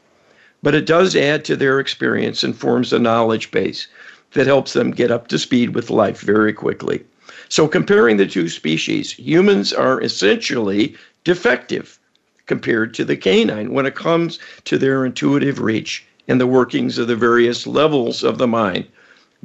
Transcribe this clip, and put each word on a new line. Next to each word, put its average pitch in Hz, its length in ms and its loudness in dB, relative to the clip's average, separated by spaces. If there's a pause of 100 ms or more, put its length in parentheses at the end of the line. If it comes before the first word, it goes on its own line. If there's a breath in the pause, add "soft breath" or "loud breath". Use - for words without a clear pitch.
(640 soft breath)
But 147 120 2
it 151 100 0
does 170 320 4
add 151 300 0
to 151 100 -2
their 135 240 2
experience 113 640 -2
and 120 100 -4
forms 123 380 0
a 117 60 2
knowledge 113 520 0
base - 360 -4 (480 loud breath)
that 131 120 2
helps 135 260 2
them 123 180 0
get 120 200 -2
up 117 180 -4
to 139 100 -2
speed 120 360 0
with - 160 -4
life 101 300 0
very 107 320 2
quickly." - 520 -6 (440 loud breath)
So 156 200 2
comparing 214 480 4
the 196 100 4
two 175 220 -4
species, 156 640 -4
humans 190 600 2
are 131 280 0
essentially 131 960 0 (280 loud breath)
defective - 760 -2 (480)
compared 117 480 -2
to 139 100 -4
the 143 120 -2
canine 190 560 0
when 135 120 -2
it 131 100 -4
comes 170 440 -2 (260 loud breath)
to - 140 -2
their 135 260 0
intuitive 135 560 0
reach 110 440 -4 (240)
and 127 120 2
the 127 60 2
workings 127 500 0
of 123 120 -2
the 120 80 0
various 120 500 2
levels 139 580 0
of 113 140 0
the 127 80 0
mind, 110 400 0 (580 soft breath)